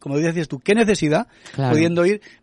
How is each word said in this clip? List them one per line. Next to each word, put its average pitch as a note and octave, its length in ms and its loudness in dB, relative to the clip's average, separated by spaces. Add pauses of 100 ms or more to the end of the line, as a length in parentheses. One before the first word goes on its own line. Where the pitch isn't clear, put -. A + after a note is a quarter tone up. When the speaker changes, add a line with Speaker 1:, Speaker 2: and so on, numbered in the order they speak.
Speaker 1:
como C#3+ 180 -4
decías E3 300 -2
tú, C#3 100 -8
¿qué G3 160 0
necesidad? G3 540 0 (240)
Speaker 2:
Claro. C3+ 220 0
Speaker 1:
Pudiendo E3 300 2
ir, G#3 160 0 (220)